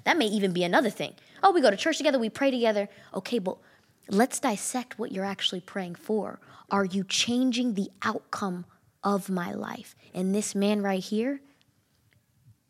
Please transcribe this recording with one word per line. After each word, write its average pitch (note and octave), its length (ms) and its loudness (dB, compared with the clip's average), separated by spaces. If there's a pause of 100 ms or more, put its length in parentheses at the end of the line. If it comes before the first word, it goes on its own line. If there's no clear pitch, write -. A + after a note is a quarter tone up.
that D#4 120 4
may B3 100 2
even G3 260 0
be F3 100 0
another G#3 280 2
thing. - 240 -8 (280)
Oh, F#4+ 100 8
we F4 80 4
go D#4 100 8
to D4 60 2
church D#4+ 220 -2
together. C#4+ 200 2
We A3 120 0
pray C#4 200 0
together. A3 380 2 (260)
Okay, A#3 240 -4
but F3+ 180 -4 (520)
let's G#3+ 300 2
dissect A#3+ 600 -4
what G#3+ 120 -6
you're F#3+ 140 -6
actually G3 360 -4
praying F3+ 360 -10
for. - 420 -4 (320)
Are G3+ 140 2
you F#3+ 200 -2
changing B3 680 0
the G3 160 -2 (120)
outcome F#3 600 -4 (400)
of G3 260 0
my F#3 220 -2
life? - 420 -10 (180)
And F#3+ 220 0
this G#3 220 -2
man G3+ 260 4
right F#3+ 200 0
here A#3+ 380 -2 (1300)